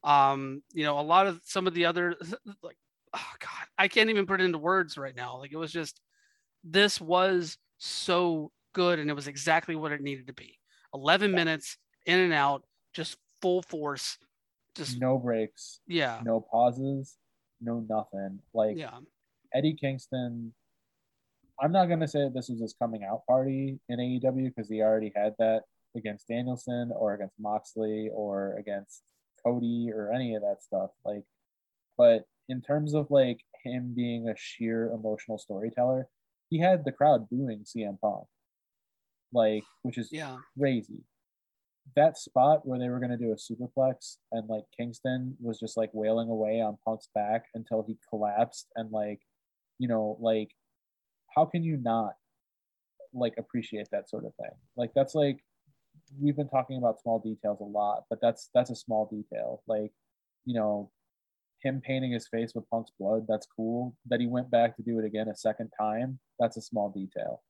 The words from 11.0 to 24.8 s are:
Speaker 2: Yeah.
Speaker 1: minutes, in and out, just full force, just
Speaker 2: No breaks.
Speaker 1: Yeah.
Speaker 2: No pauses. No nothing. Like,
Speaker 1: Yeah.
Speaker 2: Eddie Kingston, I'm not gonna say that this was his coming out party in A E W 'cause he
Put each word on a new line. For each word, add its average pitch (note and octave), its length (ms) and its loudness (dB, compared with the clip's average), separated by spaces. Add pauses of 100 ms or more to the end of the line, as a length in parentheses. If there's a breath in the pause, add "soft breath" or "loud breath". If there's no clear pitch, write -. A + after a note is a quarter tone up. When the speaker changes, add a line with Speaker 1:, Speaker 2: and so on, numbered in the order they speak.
Speaker 2:
Yeah. F#3 60 4
Speaker 1:
minutes, D#3+ 400 0 (280)
in F3+ 160 4
and F3+ 120 4
out, C#3+ 300 4 (320)
just D#3+ 220 -8 (260)
full F3+ 200 4
force, D3 540 -6 (600)
just B2 240 -6
Speaker 2:
No C3 180 2
breaks. A2+ 680 -4
Speaker 1:
Yeah. C3 360 -2
Speaker 2:
No A2+ 160 2
pauses. C3 760 0 (440)
No A#2 280 -6
nothing. G2 500 -4 (160)
Like, G#2+ 220 2
Speaker 1:
Yeah. B2+ 220 -10 (540)
Speaker 2:
Eddie D#3 220 2
Kingston, B2 800 -6 (1040)
I'm D3+ 120 2
not F#3 140 6
gonna D#3+ 200 0
say D3 160 0
that C3 120 -2
this B2+ 140 -6
was A#2 120 -6
his A2 140 -6
coming A2+ 280 -4
out G2+ 240 -6
party C3+ 640 0
in A#2+ 100 -4
A B2 60 -2
E B2+ 160 -2
W C3 320 0
'cause G#2+ 160 -8
he A2 140 -2